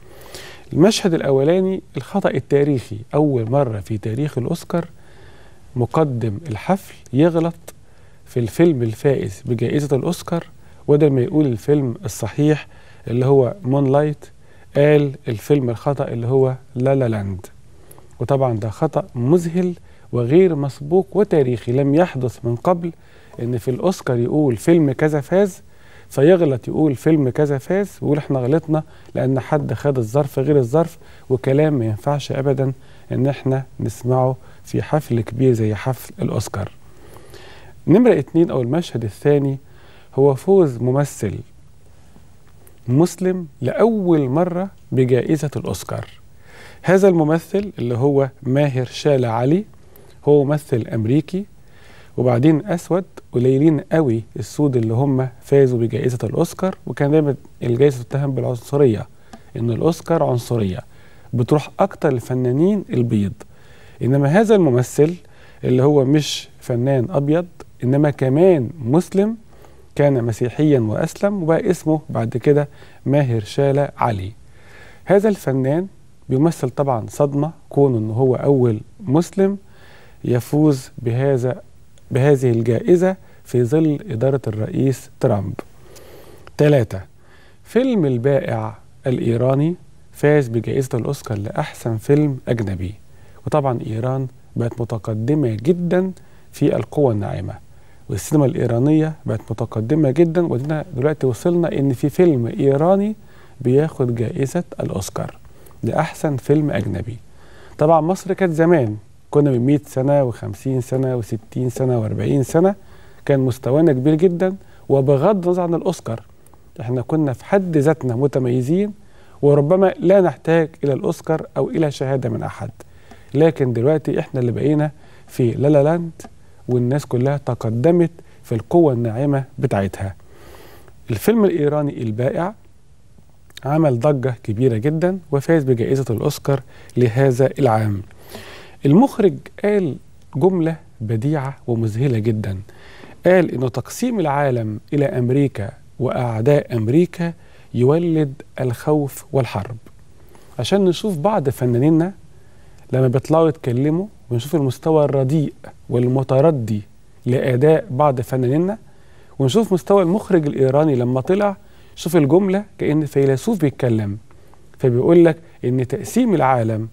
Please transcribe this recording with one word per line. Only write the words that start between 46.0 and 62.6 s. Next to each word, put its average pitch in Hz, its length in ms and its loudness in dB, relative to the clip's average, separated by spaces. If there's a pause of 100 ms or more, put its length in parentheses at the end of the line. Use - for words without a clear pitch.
هذا 190 260 4
الممثل 170 720 0
اللي 120 180 -4
هو 135 340 2 (120)
ماهر 131 420 0
شالة 131 440 0
علي 131 360 0 (640)
هو 147 160 6
ممثل 139 500 -2
أمريكي، 139 500 -2 (720)
وبعدين 127 500 2
أسود، 175 380 -4 (280)
قليلين 135 480 2
قوي 123 420 0 (160)
السود 135 380 -2
اللي 113 180 0
هم 131 340 0 (140)
فازوا 135 360 4
بجائزة 120 460 -2
الأوسكار، 170 640 -4
وكان 139 240 -2
دايمًا 147 240 2 (280)
الجائزة 127 400 2
تتهم 139 320 -4
بالعنصرية، 123 760 0 (480)
إن 117 140 -4
الأوسكار 160 520 -2
عنصرية 120 560 -2 (540)
بتروح 123 460 0
أكتر 165 340 0
للفنانين 127 800 0